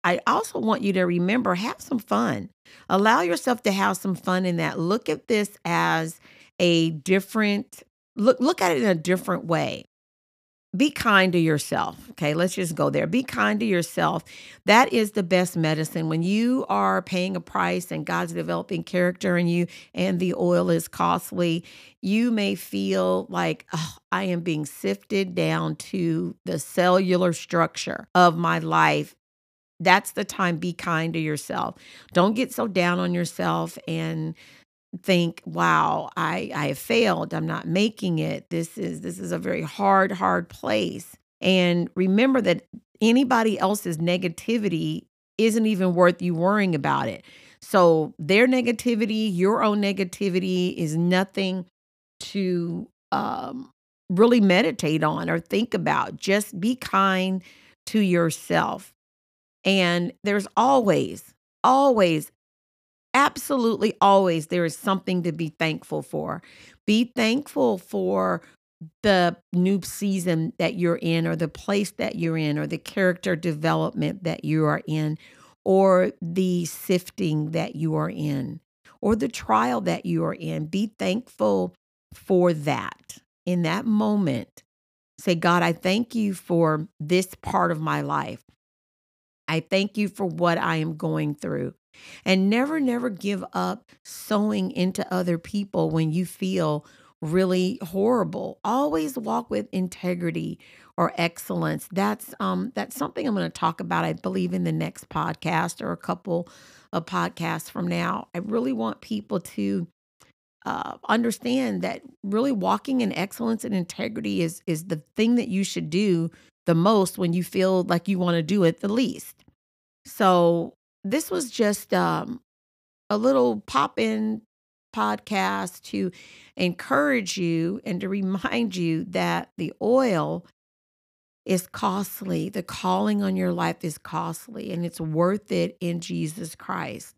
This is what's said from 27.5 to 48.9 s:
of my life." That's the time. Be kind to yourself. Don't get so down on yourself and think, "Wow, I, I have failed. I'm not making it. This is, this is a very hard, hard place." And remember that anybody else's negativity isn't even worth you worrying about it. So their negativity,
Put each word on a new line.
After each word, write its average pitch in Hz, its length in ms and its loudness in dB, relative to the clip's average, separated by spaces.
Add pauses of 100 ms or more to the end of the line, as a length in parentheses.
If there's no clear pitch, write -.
of 175 220 8
my 165 240 0
life." 156 560 2 (640)
That's 185 320 4
the 196 140 -4
time. 175 320 0
Be 175 160 -4
kind 165 400 -2
to 165 60 -2
yourself. 156 580 -4 (340)
Don't 185 220 4
get 254 180 -2
so 247 160 -2
down 175 320 0
on 175 140 -2
yourself 165 640 -2 (100)
and 160 480 -6 (680)
think, 175 420 2
"Wow, 160 720 0
I, 170 400 -4
I 143 120 -2
have 143 100 -4
failed. 185 560 0
I'm 160 120 -4
not 165 220 -6
making 185 520 0
it. 156 300 -6
This 165 280 -6
is, 170 240 -8
this 175 180 -10
is 175 140 -6
a 170 40 -4
very 175 240 -4
hard, 196 520 2
hard 180 340 0
place." - 680 -4 (240)
And 175 540 4
remember 214 440 4
that 180 240 2 (380)
anybody 226 580 4
else's 190 380 -2
negativity 170 1120 -2 (300)
isn't 220 280 4
even 185 300 2
worth 180 260 4
you 180 120 0
worrying 185 420 2
about 139 340 0
it. - 160 -10 (360)
So 165 560 4
their 196 300 4
negativity, 226 880 0